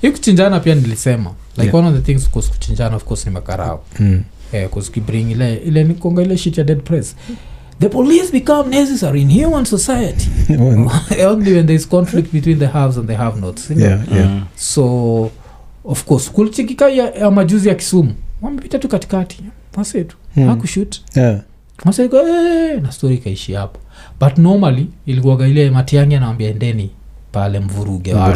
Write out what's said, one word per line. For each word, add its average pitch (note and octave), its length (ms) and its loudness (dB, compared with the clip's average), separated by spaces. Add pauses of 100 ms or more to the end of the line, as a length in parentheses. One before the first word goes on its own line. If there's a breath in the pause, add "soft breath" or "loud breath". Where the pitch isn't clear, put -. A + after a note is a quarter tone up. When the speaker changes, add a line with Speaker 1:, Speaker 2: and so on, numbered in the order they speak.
Speaker 1:
Hii C4 80 4
kuchinjana G3 500 2
pia D#3+ 140 2
nilisema. A#2 560 0 (260)
Like, A#2 100 -2
Speaker 2:
Yeah. G2 80 0
Speaker 1:
one E3+ 140 4
of D#3 60 2
the C3 180 0
things, C3 140 2
of - 40 4
course, - 200 0
kuchinjana, A2 460 -4
of G#2 80 -8
course, - 220 -8
ni G2+ 60 -4
makarao. F2+ 520 -6 (140)
Speaker 2:
Mm. F#2+ 240 2 (300)
Speaker 1:
Eh, G2 180 -4
'cause G2+ 200 -8
ukibring A2+ 400 -4
ile, A#2 260 -2
ile D#3 280 0
ni E3 100 2
kuonga F3 280 -2
ile F#3 160 0
shit E3 200 -4
ya D3+ 60 0
dead D3 180 0
press. - 340 -4 (640 loud breath)
"The G3+ 80 2
police E4 440 2
become C#4+ 380 2
necessary B3 520 0
in D#3+ 220 4
human D#4 200 2
society." A3 640 -2 (200)
Speaker 2:
<laughs> - 0 -
When B2 400 4 (160)
Speaker 1:
<laughs> F#3+ 260 2
Only G3+ 220 2
when E3+ 140 4
there D#3+ 100 4
is D#3 120 -2
conflict F3 440 0
between D#3 260 2
the C#3+ 80 2
haves C3+ 320 0
and A2+ 100 -6
the A2+ 60 -2
have-nots, G#2+ 560 -6
you D3+ 60 -2
know? G#2+ 120 4
Speaker 2:
Yeah, G2 120 2 (140)
yeah. F#2+ 160 4
Speaker 3:
Mm. G2 120 -4 (140)
Speaker 1:
So, A#2+ 760 0 (540 soft breath)
of E3 200 -6
course, C3 260 0
kulichikika A3+ 600 0
ya, B3+ 200 0
ya G3+ 200 0
majuzi G3 380 2
ya F#3 60 4
Kisumu, D#3 380 0 (300)
wamepita C4+ 360 -6
tu C4+ 100 -6
katikati. F#3 500 -4 (380)
Wase G3+ 280 -6
tu. E3 120 -18 (200)
Speaker 2:
Mm. C3+ 120 4
Speaker 1:
Hakushoot. B2 520 -2 (140)
Speaker 2:
Yeah. A#2 260 2 (440)
Speaker 1:
Wase B3 200 2
iko, B3+ 140 2
"Eh," E4 640 0
na C3+ 100 -6
story C3 220 -2
ikaishi G2 380 -8
hapo. G2 260 -8 (420 loud breath)
But C3+ 180 2
normally, E3+ 480 4 (200)
ilikuwaga C3 420 2
ile C#3+ 220 4
Matiang'i C#3+ 440 2
anawambia, A#2 360 -2
"Endeni." G#2+ 400 -4 (460)
Pale G2+ 240 -2
mvuruge F#2+ 540 -4
watu. F#2+ 220 4